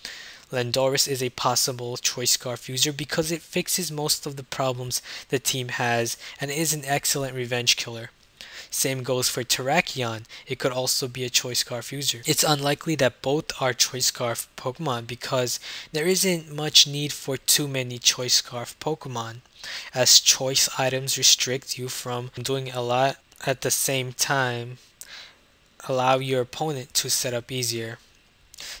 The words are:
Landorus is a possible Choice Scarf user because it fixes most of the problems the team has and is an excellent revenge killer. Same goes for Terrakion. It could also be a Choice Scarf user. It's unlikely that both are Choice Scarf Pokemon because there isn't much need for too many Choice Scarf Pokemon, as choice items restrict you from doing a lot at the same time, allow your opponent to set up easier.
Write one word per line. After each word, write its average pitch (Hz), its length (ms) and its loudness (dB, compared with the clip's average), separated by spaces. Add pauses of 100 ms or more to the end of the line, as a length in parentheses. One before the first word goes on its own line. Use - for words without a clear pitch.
(520)
Landorus 131 560 2
is 135 160 -2
a 123 80 0
possible 123 640 0
Choice - 340 0
Scarf - 380 -2
user 131 240 2
because 151 380 -2
it 165 100 -4
fixes 180 500 -2
most 151 360 -2
of 143 80 -8
the 135 80 -10
problems 127 580 -2 (280)
the 139 100 2
team 127 300 -2
has 117 460 2 (240)
and 143 120 -4
is 156 240 0
an 147 100 -6
excellent 139 480 0
revenge 123 420 0
killer. 117 360 -6 (580)
Same 135 320 0
goes 127 280 2
for 127 140 -2
Terrakion. 127 800 0 (220)
It 127 140 -6
could 131 140 0
also 127 340 0
be 127 160 -8
a 123 60 -4
Choice 123 300 0
Scarf 120 340 -4
user. 135 320 -2
It's 151 180 2
unlikely 147 520 2
that 131 260 2
both 147 400 -2
are 131 100 2
Choice 127 360 2
Scarf 120 400 -2 (100)
Pokemon 127 500 -4
because 123 520 0 (340)
there 156 120 0
isn't 175 480 2
much 147 320 6
need 143 280 -2
for - 240 -4
too - 300 2
many 127 300 -4
Choice - 380 2
Scarf - 440 -4
Pokemon, 120 580 -6 (560)
as - 260 8
choice - 580 2
items 131 400 0
restrict - 600 2
you 127 100 -6
from 123 480 -6
doing 131 360 -4
a 127 100 -4
lot 127 340 2 (300)
at 135 160 0
the 131 100 0
same 131 400 0
time, 123 680 0 (1080)
allow 131 300 4
your 131 240 0
opponent 135 540 -4
to - 140 2
set 123 240 0
up 120 160 -4
easier. 117 500 -4 (800)